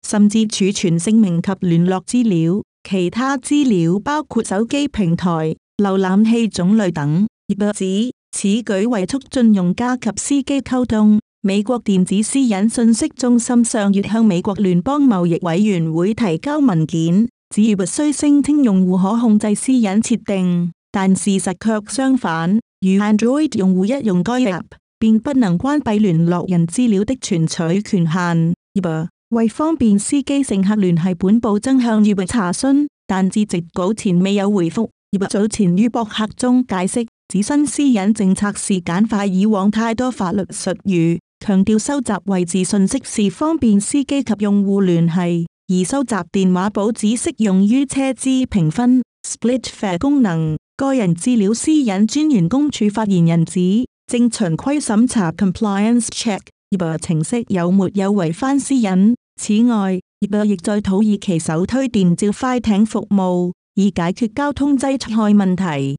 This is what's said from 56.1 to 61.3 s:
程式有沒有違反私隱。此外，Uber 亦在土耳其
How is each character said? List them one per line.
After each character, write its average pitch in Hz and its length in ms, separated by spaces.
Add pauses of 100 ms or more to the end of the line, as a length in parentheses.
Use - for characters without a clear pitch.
程 156 240
式 233 280
有 175 220
沒 190 220
有 196 200
違 175 200
反 269 240
私 269 180
隱。 202 400 (240)
此 - 140 (120)
外， 196 340 (220)
Uber 208 240
亦 202 120
在 214 240
土 196 220
耳 208 180
其 175 160